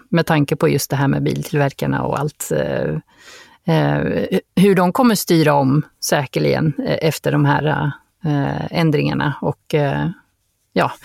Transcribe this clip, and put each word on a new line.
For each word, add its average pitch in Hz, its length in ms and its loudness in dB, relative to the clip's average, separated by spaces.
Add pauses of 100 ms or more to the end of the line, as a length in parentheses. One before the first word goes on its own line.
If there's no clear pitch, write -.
med 165 180 2
tanke 151 300 2
på 160 120 2
just 143 220 0
det 139 60 -2
här 139 120 2
med 143 140 0
biltillverkarna 143 800 -2
och - 160 -2
allt, - 340 -6
eh, - 440 -2 (800)
eh, 147 520 0 (300)
hur 196 180 6
de 180 180 2
kommer 240 220 2
styra 160 400 2
om 139 280 2 (220)
säkerligen, 147 760 0
eh, 160 300 -2
efter 147 240 -4
de 147 120 2
här, 143 480 0 (320)
eh, 147 540 -4
ändringarna 147 640 0
och, - 340 -6
eh, 143 340 0 (640)
ja, 143 200 0 (120)